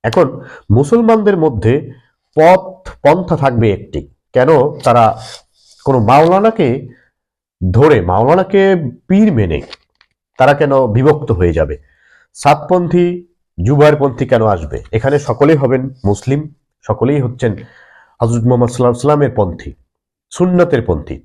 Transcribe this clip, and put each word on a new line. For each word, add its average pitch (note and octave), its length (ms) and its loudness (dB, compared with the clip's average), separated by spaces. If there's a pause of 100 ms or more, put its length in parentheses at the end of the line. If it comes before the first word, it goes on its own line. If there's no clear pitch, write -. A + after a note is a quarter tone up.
এখন C3+ 380 -2 (300)
মুসলমানদের G#3 680 2
মধ্যে C3 540 -2 (440)
পথ F3 540 2 (140)
পন্থা E3 340 2
থাকবে A#2 360 0
একটি, - 340 -10 (260)
কেন C3 160 2 (340)
তারা A#2 380 2 (640)
কোনো C3+ 140 0
মাওলানাকে D#3+ 880 2 (840)
ধরে, B2 300 4
মাওলানাকে F3+ 760 0 (320)
পীর G3+ 260 2
মেনে F2+ 280 -2 (760)
তারা C3+ 160 4
কেন C#3 340 0
বিভক্ত C3 440 0
হয়ে F2 220 0
যাবে? D2+ 240 -4 (560)
সাতপন্থী, F3 880 0 (420)
জুবায়েরপন্থী C#3+ 600 2
কেন A2+ 200 0
আসবে? D#2+ 460 -2
এখানে C3+ 280 -2
সকলেই D3 360 0
হবেন C3 340 -2 (160)
মুসলিম, C3+ 480 -4 (280)
সকলেই C3 380 -2
হচ্ছেন A#2+ 320 -4 (680)
হযরত A#2 220 -2
মুহাম্মদ A#2+ 260 0
সাল্লাল্লাহু - 60 -10
আলাইহি B2+ 100 0
ওয়াসাল্লামের C3+ 500 0
পন্থী, F2 380 -6 (600)
সুন্নতের F3 480 0
পন্থী D2 440 -6